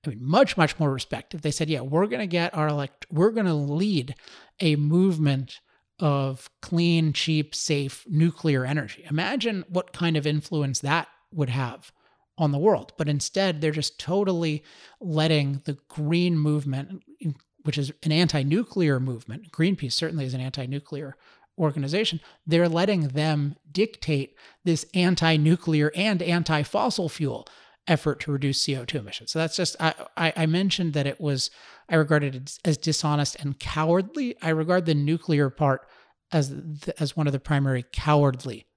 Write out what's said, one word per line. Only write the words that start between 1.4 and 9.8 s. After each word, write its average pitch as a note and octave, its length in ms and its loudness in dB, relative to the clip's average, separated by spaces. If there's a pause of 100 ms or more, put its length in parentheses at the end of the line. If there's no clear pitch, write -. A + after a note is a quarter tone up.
they D3+ 80 -2
said, D#3 200 -4
"Yeah, C#3 120 -2
we're D#3 260 2
gonna A3+ 200 -4
get F3 260 -2
our D3+ 140 0
elect-, D3 420 -4
we're F3+ 220 4
gonna G3 240 0
lead D3 600 -2 (440)
a D#3 160 4
movement D3+ 840 2 (360)
of C#3 520 -2 (120)
clean, E3 520 2
cheap, D3+ 420 -2
safe C#3+ 520 -4
nuclear D#3 580 2
energy." C#3 440 -4
Imagine G3+ 600 -2
what F3 240 -4